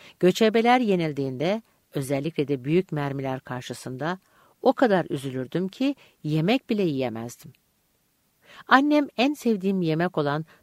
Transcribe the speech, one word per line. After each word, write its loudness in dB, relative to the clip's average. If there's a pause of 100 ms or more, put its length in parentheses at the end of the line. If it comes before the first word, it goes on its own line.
(200)
Göçebeler 4
yenildiğinde, -2 (320)
özellikle -2
de -2
büyük 0
mermiler -4
karşısında -8 (440)
o 6
kadar 2
üzülürdüm -6
ki -4 (260)
yemek 0
bile 0
yiyemezdim. -4 (1160)
Annem 4
en 2
sevdiğim 0
yemek 0
olan -2 (180)